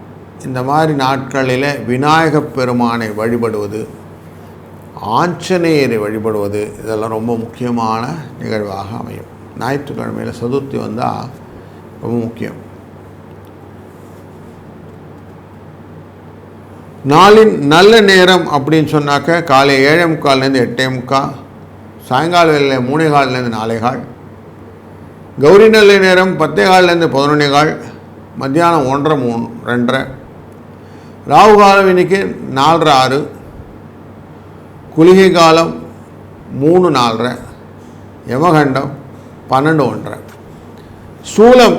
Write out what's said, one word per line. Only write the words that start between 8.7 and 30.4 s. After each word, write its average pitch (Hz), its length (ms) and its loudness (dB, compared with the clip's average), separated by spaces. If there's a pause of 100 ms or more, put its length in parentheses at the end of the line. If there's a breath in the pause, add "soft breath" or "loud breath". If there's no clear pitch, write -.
அமையும். 107 300 -16 (300)
ஞாயிற்றுக்கிழமையில 113 800 -8
சதுர்த்தி 131 440 -8
வந்தா 113 240 -6 (960 loud breath)
ரொம்ப 117 140 -6 (100)
முக்கியம். - 320 -12 (4000)
நாளின் 202 420 6 (180)
நல்ல 208 280 6 (100)
நேரம் 180 340 4 (120)
அப்படின்னு 151 400 -2
சொன்னாக்க, 143 420 -2 (140)
காலை 139 260 4 (100)
ஏழே 170 220 2
முக்கால்லேருந்து 135 560 0
எட்டே 131 180 -4 (120)
முக்கால், 135 360 -4 (760)
சாயங்கால 165 440 2
வேளையில 135 380 0
மூணே 156 240 0
கால்லேருந்து 127 420 -2
நாலே 113 200 -6 (100)
கால், 135 120 -8 (1400)
கௌரி 202 240 8 (100)
நல்ல 202 140 6 (160)
நேரம் 185 340 2
பத்தே 156 300 -2
கால்லேருந்து 175 460 2
பதினொன்னே 147 400 0
கால், 156 160 0 (680 loud breath)
மத்தியானம் 147 520 0
ஒன்றரை, 143 260 0
மூணு, 117 260 -4 (220)
ரெண்டரை, 123 340 -2 (1300 loud breath)